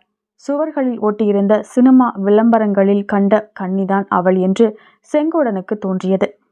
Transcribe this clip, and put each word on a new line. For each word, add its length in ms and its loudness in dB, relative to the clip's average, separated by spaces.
சுவர்களில் 600 -4
ஒட்டியிருந்த 580 0
சினிமா 460 4
விளம்பரங்களில் 880 2
கண்ட 280 0
கன்னிதான் 540 -4
அவள் 280 0
என்று 300 2
செங்கோடனுக்கு 680 -2
தோன்றியது. 520 -2